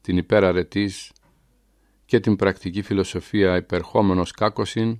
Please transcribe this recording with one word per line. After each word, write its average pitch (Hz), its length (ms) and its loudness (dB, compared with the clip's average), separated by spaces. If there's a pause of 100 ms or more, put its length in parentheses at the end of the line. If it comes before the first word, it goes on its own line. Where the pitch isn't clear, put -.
την 90 160 -2
υπεραρετής 95 920 0 (920)
και 120 140 2
την 101 160 2
πρακτική 95 460 -2
φιλοσοφία 95 760 0
υπερχόμενος 90 760 0
κάκοσιν 113 680 -4